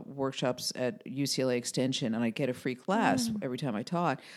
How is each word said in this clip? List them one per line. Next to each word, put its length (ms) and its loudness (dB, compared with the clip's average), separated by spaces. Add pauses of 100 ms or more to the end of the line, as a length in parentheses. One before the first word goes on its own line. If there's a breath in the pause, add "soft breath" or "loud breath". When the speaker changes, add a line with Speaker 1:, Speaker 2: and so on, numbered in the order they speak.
Speaker 1:
workshops 680 -2
at 300 -2
U 220 -2
C 160 0
L 80 4
A 40 4
Extension, 600 0
and 80 2
I'd 120 2
get 140 0
a 40 2
free 220 -4
class 540 2
Speaker 2:
Mm. 140 -4
Speaker 1:
every 160 -4
time 160 -2
I 80 -2
taught. 360 0 (180 loud breath)